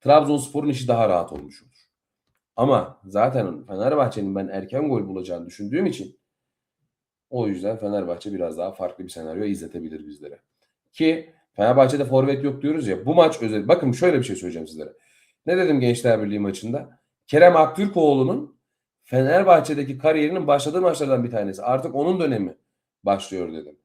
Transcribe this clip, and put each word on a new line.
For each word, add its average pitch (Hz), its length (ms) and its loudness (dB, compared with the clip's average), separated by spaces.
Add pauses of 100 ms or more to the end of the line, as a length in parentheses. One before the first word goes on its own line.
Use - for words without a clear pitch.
Trabzonspor'un 147 680 2
işi 123 200 -4
daha 117 200 2
rahat 87 240 0
olmuş - 300 -16
olur. - 260 -20 (680)
Ama 123 480 0
zaten 104 640 -2
Fenerbahçe'nin 107 680 -2
ben 98 140 -4
erken 110 400 -6
gol 110 200 -2
bulacağını 90 380 -10
düşündüğüm 110 400 -6
için - 320 -8 (1120)
o 117 180 -4
yüzden 98 280 -4
Fenerbahçe 101 560 -6
biraz 85 260 -6
daha 92 140 -6
farklı 92 320 -10
bir 90 40 -16
senaryo 82 360 -10
izletebilir 82 640 -8
bizlere. 73 320 -20 (540)
Ki 160 400 -2 (200)
Fenerbahçe'de 131 520 4
forvet 135 400 0
yok 139 180 -4
diyoruz 147 260 -4
ya, 92 180 -4
bu 151 80 0
maç 160 280 4
özel-, 107 260 -4
bakın 151 240 2
şöyle 165 260 2
bir 127 40 -2
şey 101 140 -6
söyleyeceğim 82 320 -10
sizlere. 78 240 -16 (540)
Ne 175 100 0
dedim 160 240 2
Gençler 120 420 2
Birliği 104 160 -4
maçında? 104 600 -6 (280)
Kerem 175 300 8
Aktürkoğlu'nun 160 1000 2 (480)
Fenerbahçe'deki 143 960 4
kariyerinin 156 480 0
başladığı 143 340 2
maçlardan 147 440 0
bir 120 60 -6
tanesi. 101 320 -6
Artık 127 320 -2
onun 175 260 0
dönemi 110 340 -2 (480)
başlıyor 95 500 -4
dedim. 76 320 -14